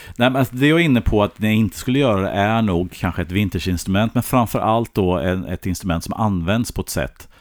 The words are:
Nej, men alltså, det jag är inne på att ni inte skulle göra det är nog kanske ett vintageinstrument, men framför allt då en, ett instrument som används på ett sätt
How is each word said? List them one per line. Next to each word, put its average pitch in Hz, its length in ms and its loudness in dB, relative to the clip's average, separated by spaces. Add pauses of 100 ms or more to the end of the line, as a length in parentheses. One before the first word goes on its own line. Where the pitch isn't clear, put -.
(140)
Nej, 123 140 2
men 127 60 0
alltså, 127 200 0
det 135 120 2
jag 160 120 4
är 170 40 4
inne 127 180 4
på 107 220 2
att - 160 -2
ni 107 140 2
inte 107 240 2
skulle 127 220 0
göra 110 220 2
det 95 80 -2
är 107 320 0
nog 90 300 0
kanske 90 300 -4
ett 82 100 -6
vintageinstrument, 95 840 0
men 120 100 0
framför 120 360 0
allt 110 360 0
då 90 220 2
en, 90 280 -2
ett - 200 -8
instrument 90 380 -2
som - 100 -8
används 101 580 -2
på - 100 -6
ett - 80 -10
sätt - 380 -6 (140)